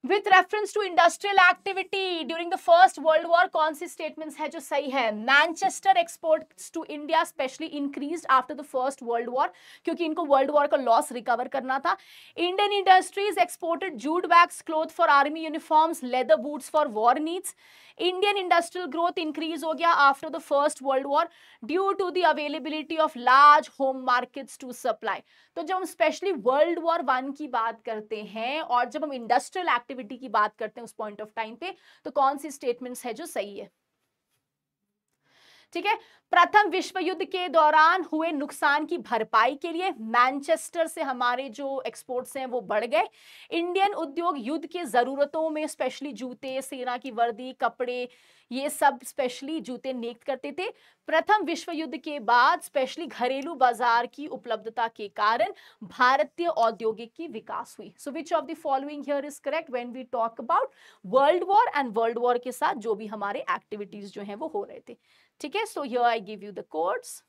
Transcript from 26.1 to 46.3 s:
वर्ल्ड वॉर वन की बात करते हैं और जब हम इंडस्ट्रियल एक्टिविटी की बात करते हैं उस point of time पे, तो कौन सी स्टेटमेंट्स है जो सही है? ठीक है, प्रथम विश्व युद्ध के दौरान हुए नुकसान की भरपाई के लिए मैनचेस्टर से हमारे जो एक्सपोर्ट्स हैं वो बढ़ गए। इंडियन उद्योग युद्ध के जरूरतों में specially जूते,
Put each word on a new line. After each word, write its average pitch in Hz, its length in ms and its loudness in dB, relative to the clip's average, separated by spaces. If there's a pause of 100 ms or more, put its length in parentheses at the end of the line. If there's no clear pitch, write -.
वर्ल्ड 311 380 4
वॉर 330 280 0
वन 262 280 0
की 302 100 -10
बात 226 380 -4
करते 214 360 -8 (120)
हैं 247 260 -6
और 240 280 0
जब 277 160 -6
हम 294 80 -6
इंडस्ट्रियल 262 560 -2 (220)
एक्टिविटी 247 260 -12
की 254 120 -14
बात 214 280 0
करते 226 240 -10
हैं 233 40 -14
उस 220 120 -18
point 208 240 -10
of 214 180 -14
time 226 220 -8
पे, 359 140 -10 (300)
तो 302 80 -10
कौन 277 260 2
सी 294 120 -10
स्टेटमेंट्स 247 560 -8
है 226 80 -6
जो 311 120 -12
सही 202 320 -8
है? 202 120 -16 (2000)
ठीक 349 120 -4
है, 427 120 0 (340)
प्रथम 359 380 8
विश्व 370 280 -4
युद्ध 349 260 -2
के 359 240 -4
दौरान 311 640 6
हुए 320 200 0
नुकसान 294 540 -2
की 339 140 -6
भरपाई 233 640 0
के 339 100 -6
लिए 359 180 -2 (260)
मैनचेस्टर 285 680 0
से 320 160 -8
हमारे 254 480 -2
जो 269 180 -8 (180)
एक्सपोर्ट्स 247 500 -8
हैं 262 100 -6
वो 247 140 -4 (120)
बढ़ 214 140 0
गए। 311 220 0 (420)
इंडियन 359 440 0
उद्योग 320 440 -4
युद्ध 285 280 -6
के 349 180 -10 (120)
जरूरतों 285 540 0
में 302 160 -4
specially 269 460 -6
जूते, 254 500 -10